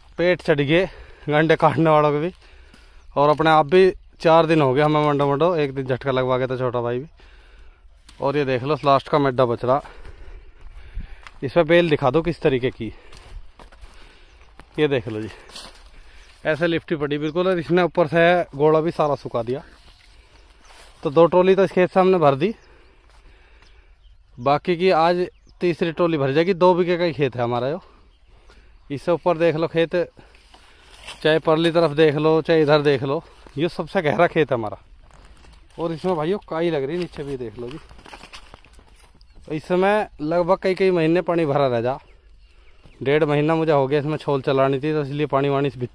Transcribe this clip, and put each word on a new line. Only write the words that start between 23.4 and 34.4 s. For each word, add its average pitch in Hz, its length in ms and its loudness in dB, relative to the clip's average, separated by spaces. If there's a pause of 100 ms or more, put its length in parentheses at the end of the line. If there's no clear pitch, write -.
बाकी 143 380 0
की 185 160 2
आज 175 340 2 (340)
तीसरी 170 320 -2
ट्रॉली 170 260 0
भर 135 140 0
जाएगी। 170 220 2
दो 180 200 4
बीघे 175 240 0
का 175 60 -2
ही 165 80 -2
खेत 131 240 -2
है 123 60 -4
हमारा 120 260 -2
यो। 175 140 -6 (1080)
इससे 139 220 -4
ऊपर 165 260 -2
देख 165 180 2
लो 160 120 -4
खेत, 165 260 -2 (1300)
चाहे 156 180 2
परली 165 320 2
तरफ 165 200 2
देख 151 240 4
लो, 156 260 2
चाहे 160 200 2
इधर 147 200 4
देख 139 200 2
लो, 143 200 -4 (360)
ये 165 100 -2
सबसे 180 340 -6
गहरा 156 240 2
खेत 160 260 0